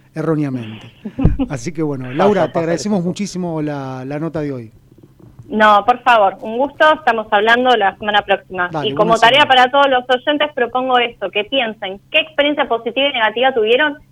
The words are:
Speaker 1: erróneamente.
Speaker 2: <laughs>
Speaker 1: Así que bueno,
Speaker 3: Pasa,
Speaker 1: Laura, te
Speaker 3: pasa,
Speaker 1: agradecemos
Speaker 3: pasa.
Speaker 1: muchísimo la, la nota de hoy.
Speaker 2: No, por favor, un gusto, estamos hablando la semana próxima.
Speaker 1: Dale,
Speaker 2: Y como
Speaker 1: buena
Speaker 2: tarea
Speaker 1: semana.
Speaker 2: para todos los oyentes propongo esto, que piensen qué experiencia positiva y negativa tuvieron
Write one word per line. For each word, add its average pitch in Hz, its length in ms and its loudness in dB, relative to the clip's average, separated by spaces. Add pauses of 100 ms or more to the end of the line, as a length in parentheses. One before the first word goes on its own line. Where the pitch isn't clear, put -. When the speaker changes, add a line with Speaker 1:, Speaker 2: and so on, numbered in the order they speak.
(140)
Speaker 1:
erróneamente. 131 760 -6 (280)
Speaker 2:
<laughs> 269 300 0
Speaker 1:
Así 151 220 -8
que 160 100 -6
bueno, 139 240 -4
Speaker 3:
Pasa, 127 120 -10
Speaker 1:
Laura, 190 240 2
te 156 80 0
Speaker 3:
pasa, 175 100 -4
Speaker 1:
agradecemos 170 400 -2
Speaker 3:
pasa. 170 80 -2
Speaker 1:
muchísimo 175 540 -6
la, 135 420 -8
la 143 160 -8
nota 160 220 -6
de 147 100 -6
hoy. 117 200 -10 (760)
Speaker 2:
No, 208 380 4
por 247 180 2
favor, 220 380 4
un 220 160 -8
gusto, 277 260 0 (100)
estamos 226 380 -2
hablando 233 460 2
la 196 200 0
semana 208 240 -2
próxima. 185 480 -2
Speaker 1:
Dale, 147 200 -4
Speaker 2:
Y 139 60 -6
como 170 160 2
Speaker 1:
buena 226 100 2
Speaker 2:
tarea 247 220 4
Speaker 1:
semana. 254 260 4
Speaker 2:
para - 20 -16
todos 277 180 4
los 254 200 0
oyentes 294 440 0
propongo 254 460 0
esto, 233 320 -4
que 208 140 -4
piensen 208 560 -6 (100)
qué 311 80 0
experiencia 294 480 -2
positiva 240 400 -2
y 285 60 -4
negativa 240 400 0
tuvieron 254 460 0 (120)